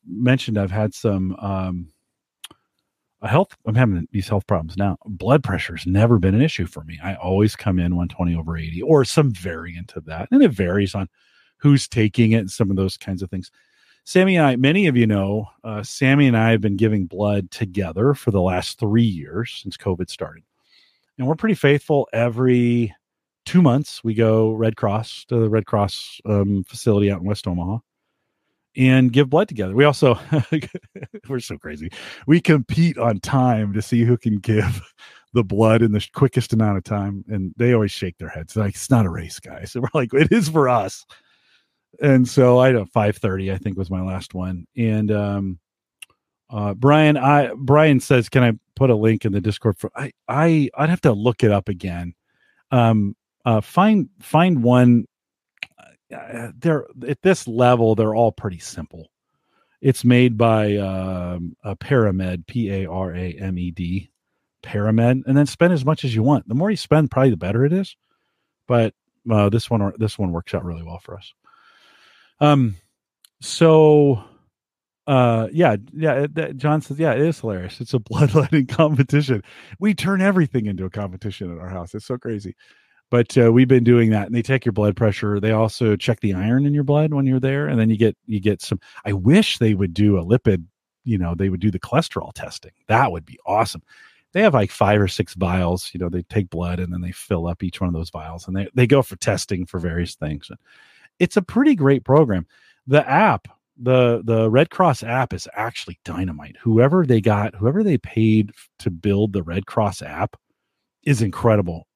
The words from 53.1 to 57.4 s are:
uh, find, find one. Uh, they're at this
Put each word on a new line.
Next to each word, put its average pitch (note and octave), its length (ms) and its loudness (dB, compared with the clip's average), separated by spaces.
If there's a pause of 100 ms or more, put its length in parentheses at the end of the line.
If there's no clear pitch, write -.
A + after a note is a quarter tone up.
uh, A2+ 160 2
find, G3+ 460 0 (120)
find D#3+ 440 0
one. B2 420 4 (1080)
Uh, A#2 440 -14
they're D3+ 280 -2 (220)
at C#3 140 -6
this F3+ 260 0